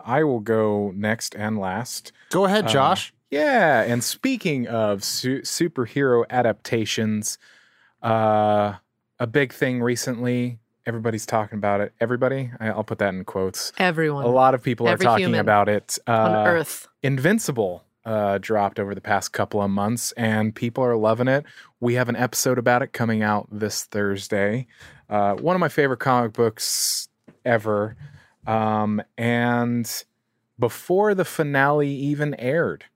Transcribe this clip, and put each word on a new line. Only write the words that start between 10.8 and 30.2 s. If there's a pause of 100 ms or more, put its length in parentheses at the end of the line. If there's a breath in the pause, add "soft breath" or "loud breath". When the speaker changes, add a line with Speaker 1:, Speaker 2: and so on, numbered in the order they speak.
Speaker 1:
everybody's
talking
about
it.
Everybody?
I,
I'll
put
that
in
quotes.
Speaker 3:
Everyone.
Speaker 1:
A
lot
of
people
are
Speaker 3:
Every
Speaker 1:
talking
Speaker 3:
human
Speaker 1:
about
it.
Speaker 3:
on
Speaker 1:
Uh,
Speaker 3:
Earth. (160)
Speaker 1:
Invincible, (220)
uh,
dropped
over
the
past
couple
of
months,
and
people
are
loving
it. (340 loud breath)
We
have
an
episode
about
it
coming
out
this
Thursday. (420 loud breath)
Uh,
one
of
my
favorite
comic
books (380)
ever. (520 loud breath)
Um, (160)
and (540)